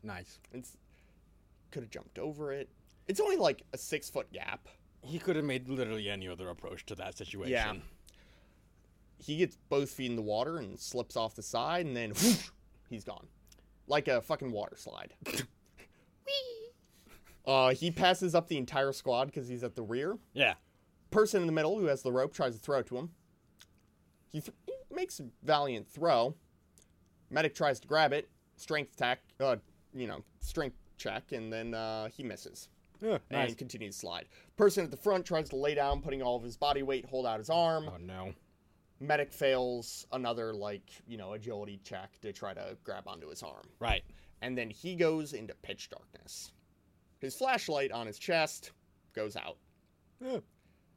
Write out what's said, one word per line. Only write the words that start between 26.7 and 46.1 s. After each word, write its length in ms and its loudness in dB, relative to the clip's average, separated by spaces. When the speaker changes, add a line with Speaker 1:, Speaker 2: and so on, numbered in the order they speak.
Speaker 2:
Medic 240 2
tries 260 2
to 80 -18
grab 240 6
it. 160 0
Strength 380 -4
attack, 260 2
uh, 160 4
you 120 -4
know, 180 -8
strength 360 -4
check, 360 -6
and 200 -6
then, 220 -4
uh, 340 -4
he 140 -12
misses. 460 -10
Speaker 1:
Yeah, 180 0
Speaker 2:
And 180 0
Speaker 1:
nice. 60 -4
Speaker 2:
continues 420 -10
to 40 -10
slide. 260 -8
Person 280 6
at 60 -6
the 60 -10
front 300 0
tries 240 0
to 60 -4
lay 180 2
down, 260 2
putting 220 -4
all 140 2
of 60 -6
his 140 -8
body 260 2
weight, 240 0
hold 200 -2
out 120 0
his 120 -6
arm. 420 4
Speaker 1:
Oh, 60 -12
no. 340 -8
Speaker 2:
Medic 340 2
fails 800 2
another, 420 -2
like, 360 -6
you 120 -10
know, 160 -8
agility 500 -8
check 380 -12
to 100 -6
try 220 -8
to 300 -8
grab 220 -8
onto 220 -12
his 140 -12
arm. 260 -14
Speaker 1:
Right. 220 0
Speaker 2:
And 160 -4
then 140 -4
he 260 -8
goes 380 2
into 220 -10
pitch 340 -12
darkness. 640 -16